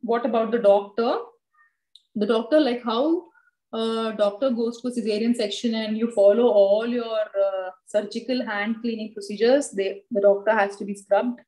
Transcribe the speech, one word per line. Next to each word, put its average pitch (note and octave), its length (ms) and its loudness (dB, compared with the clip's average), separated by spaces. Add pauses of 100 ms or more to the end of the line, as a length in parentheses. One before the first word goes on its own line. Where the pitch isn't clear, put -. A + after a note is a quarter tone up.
What A#3 220 -2
about A3+ 280 0
the A#3 80 0
doctor? G#3 580 2 (960)
The G#3 120 -4
doctor, A#3+ 320 2
like A#3+ 240 0
how C#4 400 -2 (500)
a A3+ 440 -4
doctor G#3 340 0
goes A#3 300 -4
to B3+ 60 -6
a A#3+ 40 -4
cesarean A3+ 440 -2
section A3 380 -4
and A3 240 -4
you A3+ 140 -2
follow G#3 360 4
all G#3 400 4
your, A3+ 340 -4 (240)
uh, F#3+ 260 -4 (160)
surgical A3+ 580 -4
hand G#3+ 360 -4
cleaning A3 320 -6
procedures, A#3 580 0
they, F#3+ 400 -4
the G3+ 100 0
doctor G3+ 300 4
has G3+ 240 2
to G#3 100 -10
be G3+ 80 -6
scrubbed. A3+ 540 0